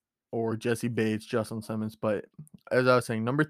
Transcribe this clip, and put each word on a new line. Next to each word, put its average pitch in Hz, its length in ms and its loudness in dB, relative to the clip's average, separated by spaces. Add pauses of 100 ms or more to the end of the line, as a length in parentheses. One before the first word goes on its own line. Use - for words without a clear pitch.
(300)
or 113 260 -2
Jessie 117 300 -2
Bates, 110 400 0
Justin 113 340 -4
Simmons. 110 360 -6
But 107 300 -2 (440)
as 127 160 4
I 127 80 8
was 123 120 2
saying, 113 180 -2
number 135 260 0